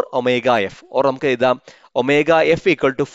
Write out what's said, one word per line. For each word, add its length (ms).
omega 380
F, 20
or 160
നമുക്ക് 240
എഴുതാം 220
omega 360
F 40
equal 260
to 140